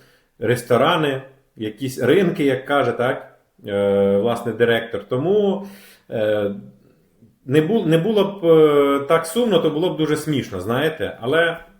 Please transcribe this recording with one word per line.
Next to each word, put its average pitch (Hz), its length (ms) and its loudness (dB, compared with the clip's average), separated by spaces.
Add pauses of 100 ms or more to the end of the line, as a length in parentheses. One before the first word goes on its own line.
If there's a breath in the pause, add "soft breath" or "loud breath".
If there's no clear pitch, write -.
(380 soft breath)
ресторани, 131 840 0 (340)
якісь 120 420 -8
ринки, 160 460 2
як 135 220 -2
каже, 135 260 0
так, - 460 -6 (280)
е, 101 500 2
власне, 113 360 -2
директор. 113 560 0
Тому, 196 580 0 (440 loud breath)
е, 107 440 -2 (920)
не 139 160 2
бу-, 185 260 0
не 160 120 4
було 196 260 0
б, - 200 -6
е, 147 640 4
так 165 180 2
сумно, 226 320 0
то 160 120 0
було 156 240 -2
б - 20 -8
дуже 151 200 -2
смішно, 131 440 -4
знаєте. 113 600 -4
Але, 165 380 -2 (220)